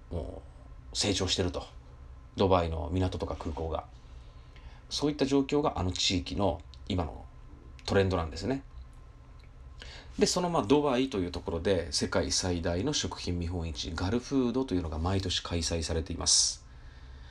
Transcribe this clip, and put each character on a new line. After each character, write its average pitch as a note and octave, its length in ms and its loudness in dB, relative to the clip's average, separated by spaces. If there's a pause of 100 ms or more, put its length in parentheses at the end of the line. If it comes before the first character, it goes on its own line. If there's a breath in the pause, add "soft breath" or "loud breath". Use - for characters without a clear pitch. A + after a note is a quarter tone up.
(100)
も E2+ 320 -6 (520)
う - 20 -4
成 G2+ 160 2
長 F#2 160 2
し - 80 2
て F#2+ 60 2
る F2+ 80 4
と。 - 140 -4 (720)
ド G2 120 6
バ F2+ 160 8
イ E2 60 0
の D#2+ 220 -4
港 F2+ 260 0
と - 80 -4
か E2 120 -2
空 E2 140 -6
港 D#2+ 160 -4
が。 D#2 160 -4 (1040 loud breath)
そ - 180 0
う - 20 4
い D3 40 -2
っ - 20 -6
た - 80 4
状 C#3 160 6
況 D3 220 2
が D3+ 160 2
あ F#2 40 0
の F2+ 80 2
地 F#2 280 2
域 - 180 -4
の F2+ 240 2 (280)
今 F2+ 160 2
の - 200 -8 (640)
ト - 80 0
レ G2 80 8
ン F#2+ 60 6
ド F#2 80 4
な E2+ 80 2
ん D#2+ 60 -6
で D2+ 60 -10
す E2+ 80 -6
ね。 C3+ 180 0 (1600 loud breath)
で、 G#3 80 6
そ F3+ 140 2
の、 F3+ 80 2
ま E3+ 120 4
あ、 - 20 0
ド C3+ 180 6
バ C#3 180 4
イ C3 120 2
と G#2 80 -2
い F2+ 80 2
う F2 40 -2
と E2+ 100 -6
こ - 120 -4
ろ E2 80 0
で E2 320 2
世 A2 160 0
界 D#2+ 220 2
最 F2 320 2
大 F2 220 0
の D3 80 0
食 - 260 -2
品 F2 200 -2
見 E2+ 100 -2
本 E2+ 200 -2
市、 D#2+ 260 -6
ガ F#2 160 0
ル A#2+ 80 2
フ C3 300 2
ー A2+ 40 0
ド C3 120 0
と C3 100 0
い F2+ 40 4
う E2+ 40 2
の D#2+ 60 -2
が D#2 100 -4
毎 F#2+ 220 2
年 F#2 200 0
開 - 180 -2
催 E2 240 0
さ E2+ 100 -2
れ E2 100 2
て D#2+ 100 -6
い E2 40 -4
ま E2 100 -2
す。 - 380 4 (680 loud breath)